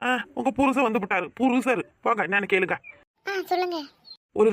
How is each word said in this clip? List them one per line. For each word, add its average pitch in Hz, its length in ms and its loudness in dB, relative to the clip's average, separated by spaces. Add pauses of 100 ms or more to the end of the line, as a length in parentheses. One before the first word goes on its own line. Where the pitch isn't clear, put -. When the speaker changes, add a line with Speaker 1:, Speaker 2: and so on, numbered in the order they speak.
Speaker 1:
ஆ, 247 100 0 (240)
உங்க 254 220 -2
புருஷன் 262 300 2
வந்து 220 160 0
விட்டாரு, 190 240 -2 (120)
புருஷர், 247 420 2 (220)
போங்க, - 240 0
என்னன்னு 196 240 0
கேளுங்க. 185 260 2 (480)
Speaker 2:
ஆ, 392 140 -4 (120)
சொல்லுங்க. 359 280 -2 (560)
Speaker 1:
ஒரு 214 160 4